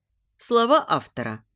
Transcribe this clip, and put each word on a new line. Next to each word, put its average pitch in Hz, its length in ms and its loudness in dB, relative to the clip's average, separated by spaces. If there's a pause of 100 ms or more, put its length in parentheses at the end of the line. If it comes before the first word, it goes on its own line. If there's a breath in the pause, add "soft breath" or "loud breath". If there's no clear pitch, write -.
(360)
Слова 240 520 2
автора. 120 560 -6 (120)